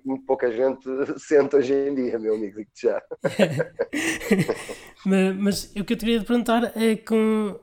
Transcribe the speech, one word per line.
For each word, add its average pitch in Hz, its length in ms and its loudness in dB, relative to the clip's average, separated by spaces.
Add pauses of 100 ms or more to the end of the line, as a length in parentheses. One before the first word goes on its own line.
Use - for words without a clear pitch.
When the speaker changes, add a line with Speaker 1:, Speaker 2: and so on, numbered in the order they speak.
Speaker 1:
muito 135 220 -4
pouca 127 260 2
gente 131 320 0 (200)
<laughs> 139 140 -4
sente 143 380 4
hoje 135 180 4
em 139 220 0
dia, 117 240 -2
meu 110 160 0
amigo, 104 220 -6
digo-te - 300 -14
já. 104 140 0 (220)
Speaker 2:
<laughs> - 1800 -2
Ma-, 190 320 2
mas 202 280 -2 (100)
o 202 80 -4
que 240 100 -2
eu 233 40 -4
te 214 80 -6
queria 233 180 0
perguntar 233 520 0
é 220 200 2
com 220 680 0